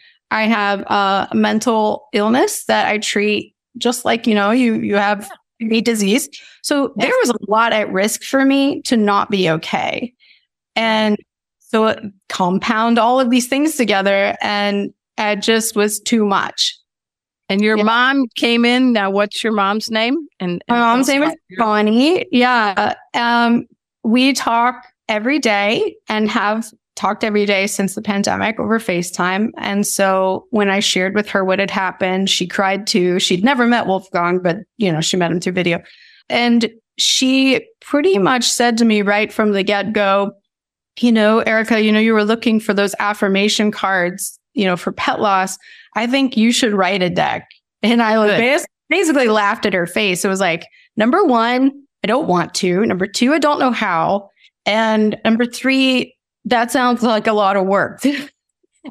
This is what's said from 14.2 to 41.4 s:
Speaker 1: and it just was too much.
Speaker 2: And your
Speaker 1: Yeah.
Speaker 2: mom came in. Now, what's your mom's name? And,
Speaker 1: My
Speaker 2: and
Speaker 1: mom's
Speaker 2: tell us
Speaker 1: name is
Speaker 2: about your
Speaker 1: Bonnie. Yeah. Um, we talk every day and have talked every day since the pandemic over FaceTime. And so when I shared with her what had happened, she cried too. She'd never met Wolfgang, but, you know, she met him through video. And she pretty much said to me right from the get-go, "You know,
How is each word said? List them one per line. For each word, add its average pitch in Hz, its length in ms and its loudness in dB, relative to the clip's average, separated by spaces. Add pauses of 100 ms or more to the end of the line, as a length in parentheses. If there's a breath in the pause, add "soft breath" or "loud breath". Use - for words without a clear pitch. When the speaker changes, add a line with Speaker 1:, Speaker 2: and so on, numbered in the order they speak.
Speaker 1:
and 202 520 -2 (260)
it 214 240 -2
just 220 340 0
was 208 240 0
too 220 260 0
much. - 500 -2 (720)
Speaker 2:
And 196 120 0
your 214 160 2
Speaker 1:
Yeah. 208 80 2
Speaker 2:
mom 247 420 2 (100)
came 233 280 2
in. 247 280 4
Now, 202 180 0
what's 202 340 -2
your 220 80 -2
mom's 208 380 -2
name? 226 260 0 (240)
And, 175 280 -4
Speaker 1:
My 240 80 0
Speaker 2:
and 240 80 2
Speaker 1:
mom's 240 220 2
Speaker 2:
tell 277 80 2
us 277 60 2
Speaker 1:
name - 20 2
is 311 60 0
Speaker 2:
about 320 100 -6 (100)
your 185 100 -10
Speaker 1:
Bonnie. 226 760 2
Yeah. 226 600 0 (200)
Um, 240 520 2 (360)
we 254 300 4
talk 247 520 0 (240)
every 226 300 0
day 233 560 0 (140)
and 214 220 0
have 214 360 -2 (300)
talked 208 260 -4
every 208 240 0
day 196 220 0
since 196 260 -2
the 214 80 -10
pandemic 202 560 -2
over 220 220 -2
FaceTime. 185 800 -2
And 202 280 -2
so 190 640 0
when 208 200 0
I 196 100 0
shared 196 340 -2
with 208 140 -2
her 196 160 -2
what 185 160 0
had 196 100 -2
happened, 190 600 -2
she - 180 -2
cried 196 380 -2
too. 180 340 0
She'd 185 240 0
never 247 220 2
met 233 200 0
Wolfgang, 180 560 -2
but, 175 160 0 (200)
you 196 120 0
know, 156 100 0
she 165 160 -2
met 175 140 0
him 175 80 -2
through 180 140 -4
video. 175 300 -2 (460 loud breath)
And 240 400 0 (300)
she 262 680 0 (160)
pretty 359 380 0
much 262 320 2
said 240 280 0
to 233 60 2
me 214 180 2
right 208 300 0
from 214 200 0
the 196 100 0
get-go, 202 720 0 (640)
"You 240 140 4
know, 220 280 4